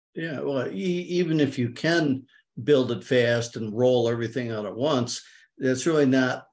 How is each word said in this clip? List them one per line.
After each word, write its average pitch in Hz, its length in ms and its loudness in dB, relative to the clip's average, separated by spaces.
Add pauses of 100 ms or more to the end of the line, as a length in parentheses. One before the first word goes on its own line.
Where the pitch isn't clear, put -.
(140)
Yeah, 165 260 -8
well, 139 260 -4
e-, 180 440 -4
even 170 300 0
if 135 180 0
you 120 100 0
can 156 560 0 (400)
build 131 260 4
it 107 140 -4
fast 120 520 2
and 110 200 -6
roll 123 320 4
everything 117 420 -4
out 107 140 -6
at 98 100 -8
once, 127 480 -2 (360)
that's 127 260 0
really 156 220 4
not 127 460 2